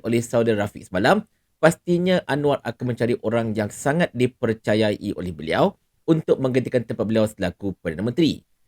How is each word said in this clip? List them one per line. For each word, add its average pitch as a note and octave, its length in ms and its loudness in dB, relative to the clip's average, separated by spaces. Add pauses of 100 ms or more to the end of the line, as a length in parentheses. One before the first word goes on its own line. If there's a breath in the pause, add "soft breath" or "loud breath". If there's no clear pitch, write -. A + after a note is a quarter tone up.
oleh A#2 160 0
saudara A2+ 400 0
Rafiq - 320 -8
semalam, C3 320 2 (320)
pastinya F3 720 2
Anwar C#3+ 320 0
akan B2 320 -6
mencari A#2 320 0
orang A2+ 320 0
yang G#2 160 -2
sangat D#3 400 0
dipercayai A2 1040 0
oleh F2+ 160 -6
beliau E2 400 0 (320)
untuk D#3+ 400 2
menggantikan B2+ 400 0
tempat - 240 -4
beliau A2 160 2
selaku F#2+ 560 -4
Perdana E2+ 240 -6
Menteri. A#2+ 400 0 (240)